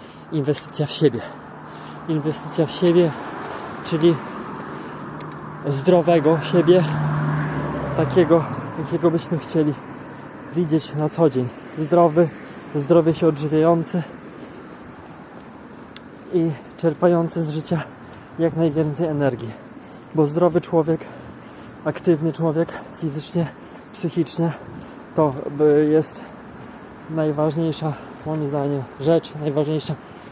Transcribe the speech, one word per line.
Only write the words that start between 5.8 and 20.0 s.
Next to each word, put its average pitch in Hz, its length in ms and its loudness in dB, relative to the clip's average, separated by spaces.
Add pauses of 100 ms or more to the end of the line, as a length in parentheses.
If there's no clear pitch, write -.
siebie, 175 440 6 (1120)
takiego, 160 480 4 (340)
jakiego 160 320 0
byśmy 165 280 -2
chcieli 151 360 0 (800)
widzieć 160 400 0
na 151 140 0
co 165 220 4
dzień. 123 180 -2 (300)
Zdrowy, 160 500 4 (460)
zdrowie 156 400 4
się 170 120 2
odżywiający 156 760 2 (2250)
i 165 180 2 (260)
czerpający 170 640 2
z 156 60 -2
życia 151 340 -2 (560)
jak 165 180 2
najwięcej 156 500 2
energii. 131 440 0 (640)